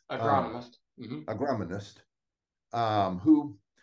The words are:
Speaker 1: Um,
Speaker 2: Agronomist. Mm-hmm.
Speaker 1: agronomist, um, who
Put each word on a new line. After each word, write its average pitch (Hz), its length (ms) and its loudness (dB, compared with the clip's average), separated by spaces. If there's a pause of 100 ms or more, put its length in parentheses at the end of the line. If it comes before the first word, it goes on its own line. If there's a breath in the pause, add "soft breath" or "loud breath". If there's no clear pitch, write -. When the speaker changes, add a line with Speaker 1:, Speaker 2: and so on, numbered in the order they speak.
(120)
Speaker 1:
Um, 127 80 -4
Speaker 2:
Agronomist. 120 560 0 (260)
Mm-hmm. 123 200 -10 (100)
Speaker 1:
agronomist, 107 640 -4 (800)
um, 107 460 0
who 147 380 4 (260)